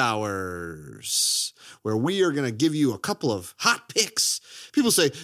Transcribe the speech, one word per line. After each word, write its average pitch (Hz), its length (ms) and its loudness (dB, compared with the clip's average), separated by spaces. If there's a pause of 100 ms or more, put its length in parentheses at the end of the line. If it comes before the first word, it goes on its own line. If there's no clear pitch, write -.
(600)
Hours, 76 920 -4 (280)
where 107 160 0
we 180 260 0
are 175 80 2
gonna 139 200 -2
give 147 240 2
you 143 180 2
a 98 60 -8
couple 107 320 -2
of 95 280 -6
hot 233 300 0
picks. - 520 -2 (320)
People 240 180 4
say, 151 200 4 (120)